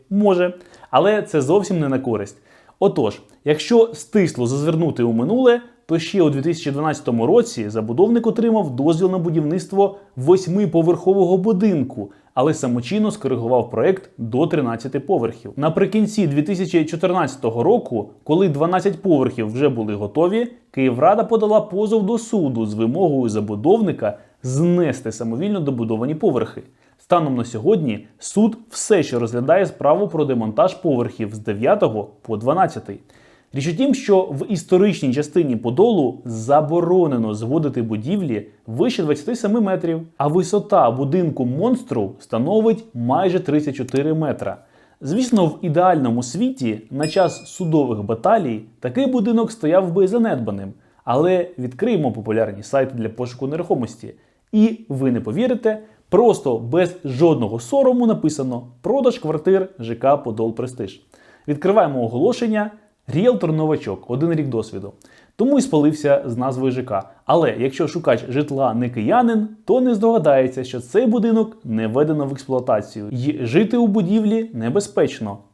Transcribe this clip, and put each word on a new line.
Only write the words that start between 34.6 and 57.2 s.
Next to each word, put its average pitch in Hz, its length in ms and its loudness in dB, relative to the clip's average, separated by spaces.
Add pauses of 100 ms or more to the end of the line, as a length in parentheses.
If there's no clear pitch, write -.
частині 143 420 0
Подолу 131 720 0
заборонено 143 1080 0
зводити 127 480 -2
будівлі 110 680 -4 (200)
вище 170 360 -2
двадцяти 147 320 -2
семи 226 260 0
метрів, 175 400 -2 (160)
а 147 100 0
висота 180 640 2
будинку 139 540 -2
Монстру 139 760 -2
становить 214 640 0 (100)
майже 165 460 0
тридцять 147 360 -2
чотири 135 380 -2
метра. 127 440 -4 (440)
Звісно, 214 440 0
в 160 160 -2
ідеальному 151 600 2
світі 131 580 -4 (100)
на 147 160 -4
час 170 380 0
судових 139 580 -2
баталій 117 580 -2 (180)
такий 226 280 -2
будинок 233 440 0
стояв 170 420 0
би 185 140 4
занедбаним. 120 640 -2 (300)
Але 175 440 2 (120)
відкриємо 151 520 -2
популярні 107 520 -2
сайти 135 320 -2
для 110 140 -4
пошуку 123 380 -8
нерухомості. 151 640 -6 (380)
І 220 280 4 (100)
ви 131 220 0
не 117 100 0
повірите, 214 580 -2 (300)
просто 180 480 4
без 160 380 0 (100)
жодного 123 540 2